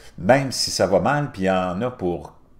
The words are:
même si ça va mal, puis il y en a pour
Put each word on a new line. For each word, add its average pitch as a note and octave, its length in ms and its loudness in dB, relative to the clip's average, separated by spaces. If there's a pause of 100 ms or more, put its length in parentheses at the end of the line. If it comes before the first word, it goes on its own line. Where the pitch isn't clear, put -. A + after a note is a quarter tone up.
(180)
même B2+ 340 2
si - 180 -4
ça G2+ 160 2
va F#2 140 4
mal, C#3 320 0
puis G2 100 -8
il F#2+ 40 0
y F#2+ 40 4
en F#2 320 0
a B2 80 -2
pour F2 440 -6 (260)